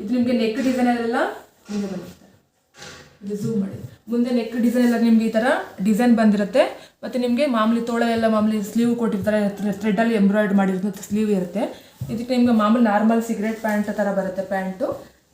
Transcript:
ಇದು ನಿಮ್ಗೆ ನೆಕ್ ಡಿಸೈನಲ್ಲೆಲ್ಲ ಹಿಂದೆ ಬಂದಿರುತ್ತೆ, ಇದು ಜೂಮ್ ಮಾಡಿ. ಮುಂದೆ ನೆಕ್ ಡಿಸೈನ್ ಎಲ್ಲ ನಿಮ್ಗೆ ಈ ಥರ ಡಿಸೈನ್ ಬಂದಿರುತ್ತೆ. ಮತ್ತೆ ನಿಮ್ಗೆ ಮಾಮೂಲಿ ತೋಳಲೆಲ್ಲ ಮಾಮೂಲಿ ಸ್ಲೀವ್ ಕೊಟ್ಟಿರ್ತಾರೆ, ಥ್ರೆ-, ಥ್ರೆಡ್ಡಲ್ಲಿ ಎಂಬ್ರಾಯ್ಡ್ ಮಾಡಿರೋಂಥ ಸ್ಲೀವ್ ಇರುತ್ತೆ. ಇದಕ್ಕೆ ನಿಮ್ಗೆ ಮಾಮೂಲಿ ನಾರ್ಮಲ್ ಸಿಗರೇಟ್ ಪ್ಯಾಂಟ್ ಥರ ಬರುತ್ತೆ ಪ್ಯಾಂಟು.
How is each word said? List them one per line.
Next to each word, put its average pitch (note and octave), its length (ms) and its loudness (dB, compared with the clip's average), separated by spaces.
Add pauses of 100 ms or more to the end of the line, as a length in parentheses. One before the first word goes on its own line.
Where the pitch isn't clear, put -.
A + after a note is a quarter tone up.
ಇದು G#3 140 -4
ನಿಮ್ಗೆ B3 180 2
ನೆಕ್ A3+ 240 0
ಡಿಸೈನಲ್ಲೆಲ್ಲ B3 600 0 (540)
ಹಿಂದೆ G3+ 160 -4
ಬಂದಿರುತ್ತೆ, F3+ 400 -12 (1000)
ಇದು G#3 100 -6
ಜೂಮ್ G#3+ 240 -2
ಮಾಡಿ. - 300 -8 (180)
ಮುಂದೆ A#3+ 220 0
ನೆಕ್ A#3+ 260 -2
ಡಿಸೈನ್ B3 280 2
ಎಲ್ಲ A#3 140 2
ನಿಮ್ಗೆ A3+ 260 4
ಈ A3 40 0
ಥರ A3 180 0 (380)
ಡಿಸೈನ್ A3 320 4
ಬಂದಿರುತ್ತೆ. G#3+ 760 2 (120)
ಮತ್ತೆ A#3+ 140 -6
ನಿಮ್ಗೆ B3 280 0
ಮಾಮೂಲಿ A3+ 340 0
ತೋಳಲೆಲ್ಲ A#3 460 0
ಮಾಮೂಲಿ G#3+ 360 2
ಸ್ಲೀವ್ A#3 340 0
ಕೊಟ್ಟಿರ್ತಾರೆ, G#3 520 0
ಥ್ರೆ-, G3+ 240 -4
ಥ್ರೆಡ್ಡಲ್ಲಿ A3 420 0
ಎಂಬ್ರಾಯ್ಡ್ G3+ 380 2
ಮಾಡಿರೋಂಥ F#3+ 480 0
ಸ್ಲೀವ್ G#3 300 -2
ಇರುತ್ತೆ. F#3+ 320 -2 (480)
ಇದಕ್ಕೆ A#3+ 260 -4
ನಿಮ್ಗೆ A#3+ 160 4
ಮಾಮೂಲಿ A3 320 4
ನಾರ್ಮಲ್ A3 380 4
ಸಿಗರೇಟ್ A3 380 -4
ಪ್ಯಾಂಟ್ G#3 360 -2
ಥರ G3+ 160 0
ಬರುತ್ತೆ F#3 300 -4
ಪ್ಯಾಂಟು. F#3+ 640 -6 (280)